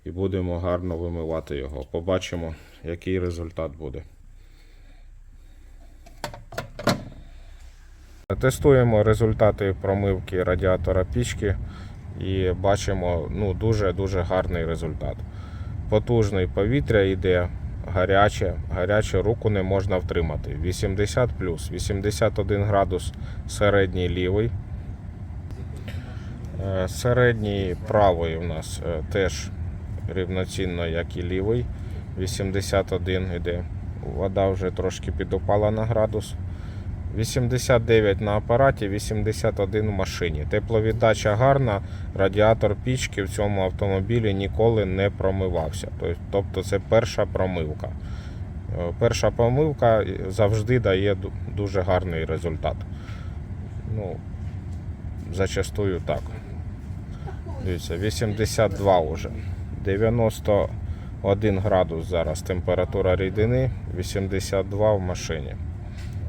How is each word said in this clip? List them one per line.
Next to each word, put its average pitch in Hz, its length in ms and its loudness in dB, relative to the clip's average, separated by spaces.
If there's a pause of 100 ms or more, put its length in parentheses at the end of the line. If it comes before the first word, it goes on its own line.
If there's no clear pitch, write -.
і 85 60 -8
будемо 90 480 -2
гарно 90 380 -2
вимивати 80 600 -4
його. 67 340 -8
Побачимо, 85 640 -2 (280)
який 90 360 -4
результат 82 580 -6
буде. 71 260 -10 (4000)
Тестуємо 127 640 6
результати 107 800 4
промивки 98 600 0
радіатора 92 720 2
пічки 107 440 0 (600)
і 92 320 0
бачимо, 90 800 0
ну, 95 220 0
дуже-дуже 98 680 0
гарний 90 440 0
результат. 80 520 -4 (720)
Потужний, 104 580 2
повітря 110 540 2
йде, 92 480 2 (380)
гаряче, 95 680 4 (180)
гаряче, 92 500 2
руку 107 280 0
не 98 140 2
можна 95 340 2
втримати. 76 640 -2
Вісімдесят 98 680 0 (100)
плюс, 87 320 -4
вісімдесят 101 680 0
один 101 240 2
градус, 98 500 2 (340)
середній 95 600 2
лівий. 92 420 0 (2250)
Е, 95 200 0
середній 107 880 2 (120)
правий 85 500 4
у 82 60 -4
нас, 80 440 -6
е, 82 240 -2
теж 95 380 0 (640)
рівноцінно, 90 720 -2
як 82 300 -4
і 87 60 -4
лівий. 98 420 0 (540)
Вісімдесят 95 720 0
один 92 440 0
іде. 87 280 -2 (520)
Вода 95 340 2
вже 92 220 0
трошки - 400 -4
підупала 101 600 2
на 110 140 -2
градус. 107 480 0 (840)
Вісімдесят 120 720 2
дев'ять 107 360 6
на 104 160 2
апараті, 120 500 4
вісімдесят 104 720 0
один 104 280 0
в 107 40 2
машині. 87 580 -2
Тепловіддача 110 840 4
гарна, 127 460 4 (340)
радіатор 104 680 4
пічки 127 400 -2
в 92 60 -4
цьому 101 320 0
автомобілі 98 720 2
ніколи 107 520 4
не 95 240 2
промивався. 95 800 0 (120)
Тоб-, 87 160 -2 (160)
тобто 95 320 0
це 98 160 0 (100)
перша 110 360 4
промивка. 87 640 -2
Е, - 1120 -6
перша 117 320 2
промивка 120 760 4 (240)
завжди 107 500 2
дає 101 340 4
ду-, 92 180 -4 (240)
дуже 98 260 0
гарний 90 440 0
результат. 78 500 -2 (1200)
Ну, 95 200 -4 (1200)
зачастую 95 720 -2
так. 71 160 -2 (1400)
Дивіться, 85 320 -4
вісімдесят 104 720 0
два 98 280 6
уже. 80 300 -2 (540)
Дев'яносто 107 840 2 (520)
один 101 380 2
градус 90 480 2
зараз 82 340 0
температура 90 720 2
рідини, 107 560 2 (240)
вісімдесят 95 760 -2
два 107 240 2
в 101 60 2
машині. 90 560 -4 (720)